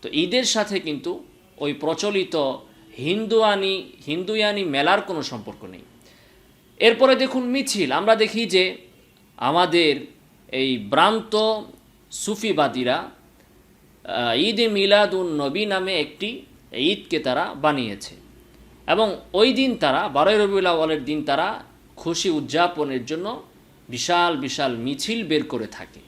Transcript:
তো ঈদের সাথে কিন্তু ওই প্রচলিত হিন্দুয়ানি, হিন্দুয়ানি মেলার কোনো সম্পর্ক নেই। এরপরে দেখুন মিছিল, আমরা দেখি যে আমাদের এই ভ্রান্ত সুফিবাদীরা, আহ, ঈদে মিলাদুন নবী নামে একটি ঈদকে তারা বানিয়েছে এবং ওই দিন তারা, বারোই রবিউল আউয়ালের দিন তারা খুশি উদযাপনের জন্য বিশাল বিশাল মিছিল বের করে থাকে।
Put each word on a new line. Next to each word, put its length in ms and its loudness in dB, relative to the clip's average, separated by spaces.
তো 100 -10
ঈদের 320 0
সাথে 360 -2
কিন্তু 440 -6
ওই 140 -2
প্রচলিত 640 -2
হিন্দুয়ানি, 920 0
হিন্দুয়ানি 580 0
মেলার 360 2
কোনো 220 -6
সম্পর্ক 420 -10
নেই। 160 -16
এরপরে 380 6
দেখুন 260 0
মিছিল, 500 -2
আমরা 240 4
দেখি 300 0
যে 320 2
আমাদের 720 2
এই 260 0
ভ্রান্ত 680 2
সুফিবাদীরা, 1000 -2
আহ, 320 -2
ঈদে 320 2
মিলাদুন 580 2
নবী 400 -2
নামে 340 -2
একটি 420 -8
ঈদকে 460 -2
তারা 360 -2
বানিয়েছে 640 -4
এবং 300 2
ওই 200 4
দিন 240 0
তারা, 320 0
বারোই 300 4
রবিউল 280 2
আউয়ালের 380 0
দিন 200 -4
তারা 400 -2
খুশি 340 -4
উদযাপনের 760 0
জন্য 380 -8
বিশাল 480 2
বিশাল 400 -4
মিছিল 480 -4
বের 200 0
করে 220 -6
থাকে। 420 -18